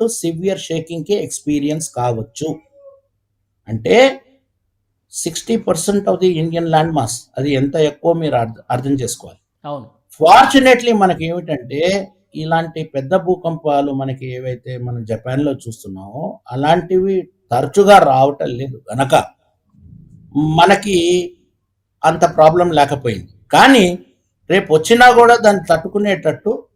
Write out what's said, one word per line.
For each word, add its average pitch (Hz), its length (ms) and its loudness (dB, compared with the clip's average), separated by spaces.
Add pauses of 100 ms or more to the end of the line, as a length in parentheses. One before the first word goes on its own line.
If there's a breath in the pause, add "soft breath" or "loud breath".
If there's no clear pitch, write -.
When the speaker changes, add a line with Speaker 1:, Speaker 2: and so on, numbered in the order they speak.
Speaker 1:
to 226 40 0
severe 185 500 -6
shaking-కి 165 580 -8
ఎక్స్పీరియన్స్ 151 760 -6
కావచ్చు. 120 680 -8 (1080)
అంటే 208 520 2 (920)
సిక్స్టీ - 460 -6
పర్సెంట్ 202 520 -2
of 190 80 0
the 185 160 0
Indian 165 320 -4
land 160 260 0
mass, 139 200 -2 (280)
అది 143 140 -2
ఎంత 139 240 -2
ఎక్కువ 156 360 0
మీరు 160 220 -4
అర్థ-, 117 360 -4
అర్థం 135 220 -4
చేసుకోవాలి. 123 460 -8 (260)
Speaker 2:
అవును. 143 260 -12 (320)
Speaker 1:
Fortunately 240 760 4
మనకి 175 280 0
ఏమిటంటే 165 840 -6 (220)
ఇలాంటి 160 500 -4
పెద్ద 135 300 -6
భూకంపాలు 160 800 -2
మనకి 131 400 -8
ఏవైతే 127 460 -10
మనం 120 260 -10
జపాన్లో 127 480 -4
చూస్తున్నామో 110 880 -14 (120)
అలాంటివి 175 760 -2 (220)
తరచుగా 190 480 4
రావటం 143 480 2
లేదు 127 360 -10 (100)
గనక 127 320 0 (1120)
మనకి 175 1000 0 (680)
అంత 165 320 2
ప్రాబ్లం 170 340 4
లేకపోయింది. 143 580 -2 (240)
కానీ 190 460 6 (520)
రేపు 185 240 0
వచ్చినా 240 360 6
కూడా 240 260 6
దాన్ని 202 340 2
తట్టుకునేటట్టు 196 960 -4 (120)